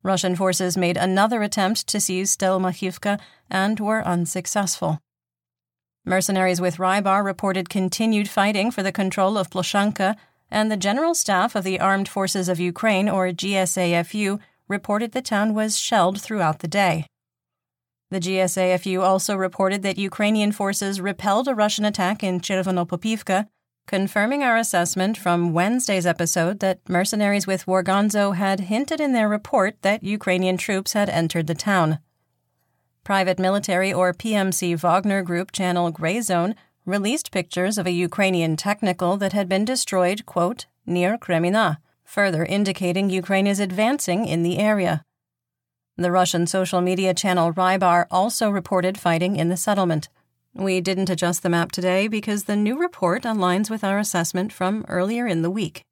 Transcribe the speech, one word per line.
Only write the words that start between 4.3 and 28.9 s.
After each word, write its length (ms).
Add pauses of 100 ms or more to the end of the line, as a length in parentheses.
Mercenaries 560
with 160
Rybar 480
reported 440
continued 600
fighting 420
for 140
the 80
control 440
of 140
Ploshanka, 640 (380)
and 180
the 60
General 400
Staff 400
of 80
the 160
Armed 280
Forces 400
of 120
Ukraine, 480
or 240
G 240
S 200
A 160
F 220
U, 240 (300)
reported 420
the 100
town 320
was 240
shelled 440
throughout 400
the 80
day. 360 (1080)
The 80
G 180
S 180
A 140
F 160
U 160
also 320
reported 480
that 160
Ukrainian 540
forces 480
repelled 480
a 80
Russian 280
attack 380
in 180
Chervonopopivka, 1080 (400)
confirming 540
our 140
assessment 600
from 380
Wednesday's 520
episode 540
that 280
mercenaries 580
with 180
Wargonzo 720
had 240
hinted 400